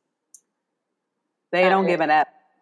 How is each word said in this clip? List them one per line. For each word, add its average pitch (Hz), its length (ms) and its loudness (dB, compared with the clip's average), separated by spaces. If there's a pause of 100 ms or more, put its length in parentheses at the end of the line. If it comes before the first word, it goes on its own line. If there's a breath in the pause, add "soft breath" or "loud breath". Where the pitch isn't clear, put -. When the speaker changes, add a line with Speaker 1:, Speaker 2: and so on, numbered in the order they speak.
(1500)
Speaker 1:
They 180 120 0
Speaker 2:
Uh, 185 60 2
Speaker 1:
don't 190 160 0
give 175 140 -2
an 151 100 -2
F. 151 160 0 (360)